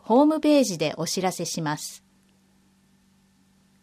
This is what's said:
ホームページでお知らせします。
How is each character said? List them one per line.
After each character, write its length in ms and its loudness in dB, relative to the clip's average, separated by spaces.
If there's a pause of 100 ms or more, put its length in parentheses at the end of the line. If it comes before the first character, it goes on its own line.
ホ 220 4
ー 20 6
ム 120 2
ペ 220 4
ー 40 4
ジ 120 -4
で 220 -2
お 80 -6
知 160 -4
ら 100 -2
せ 140 -8
し 160 -8
ま 160 -4
す。 260 -16 (1800)